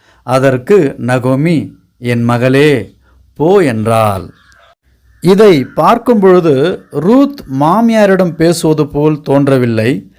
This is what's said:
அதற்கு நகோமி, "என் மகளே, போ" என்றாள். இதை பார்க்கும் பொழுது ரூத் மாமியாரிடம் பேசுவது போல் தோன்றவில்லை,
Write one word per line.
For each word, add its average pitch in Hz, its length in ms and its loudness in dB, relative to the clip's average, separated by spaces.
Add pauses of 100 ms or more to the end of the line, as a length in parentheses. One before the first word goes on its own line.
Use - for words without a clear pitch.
(240)
அதற்கு 131 720 0
நகோமி, 131 760 -2 (260)
"என் 120 260 -4
மகளே, 127 680 0 (400)
போ" 180 260 0
என்றாள். 110 760 -2 (880)
இதை 185 420 4
பார்க்கும் 214 560 0
பொழுது 175 720 0
ரூத் 247 480 0 (200)
மாமியாரிடம் 190 760 0
பேசுவது 160 520 0
போல் 147 340 -2
தோன்றவில்லை, 135 960 -2